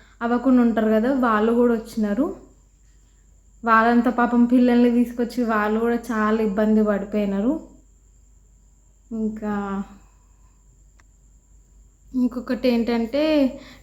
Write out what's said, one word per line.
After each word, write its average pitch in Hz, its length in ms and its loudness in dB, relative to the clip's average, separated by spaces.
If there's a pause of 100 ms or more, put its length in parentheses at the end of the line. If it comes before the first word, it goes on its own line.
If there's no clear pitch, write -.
(220)
అవ్వకుండా 247 400 2
ఉంటారు 220 260 2
కదా, 220 260 2
వాళ్ళు 226 380 0
కూడా 240 220 2
వచ్చినారు. 220 600 -4 (1300)
వాళ్ళంతా 233 460 4
పాపం 240 340 2
పిల్లల్ని 240 460 4
తీసుకొచ్చి 240 540 -2
వాళ్ళు 214 360 -2
కూడా 233 140 0
చాలా 220 480 -2
ఇబ్బంది 214 420 2
పడిపోయినారు. 208 920 -2 (1400)
ఇంకా 208 680 -6 (2250)
ఇంకొకటి 247 540 -4
ఏంటంటే 240 800 0 (360)